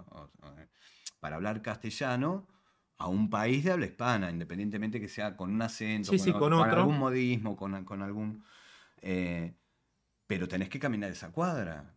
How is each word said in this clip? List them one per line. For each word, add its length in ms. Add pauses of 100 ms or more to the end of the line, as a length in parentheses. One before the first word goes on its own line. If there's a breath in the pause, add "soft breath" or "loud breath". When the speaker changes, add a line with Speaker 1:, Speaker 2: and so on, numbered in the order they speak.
(100)
Speaker 1:
O, 200 (160)
o, 120
eh, 100 (520 loud breath)
para 160
hablar 260
castellano, 840 (500)
a 120
un 200
país 360
de 80
habla 140
hispana, 440
independientemente 720
que 80
sea 280
con 160
un 100
acento, 500
Speaker 2:
Sí, 60
Speaker 1:
con 60
Speaker 2:
sí, 60
Speaker 1:
otro, 100
Speaker 2:
con 120
Speaker 1:
con 80
Speaker 2:
otro. 200
Speaker 1:
algún 180
modismo, 580
con, 280
con 180
algún, 420 (580 soft breath)
eh, 520 (720)
pero 220
tenés 220
que 100
caminar 300
esa 200
cuadra 680